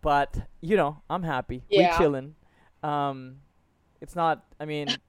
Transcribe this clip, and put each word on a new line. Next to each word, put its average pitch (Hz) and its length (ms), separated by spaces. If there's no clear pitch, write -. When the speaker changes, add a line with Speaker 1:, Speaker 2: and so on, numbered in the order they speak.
Speaker 1:
But, 143 340
you 185 160
know, 151 320
I'm 180 140
happy. 127 480
Speaker 2:
Yeah. 175 280
Speaker 1:
We 175 60
chillin'. 143 280
Um, 139 540
it's - 160
not, 165 280
I 147 40
mean 147 240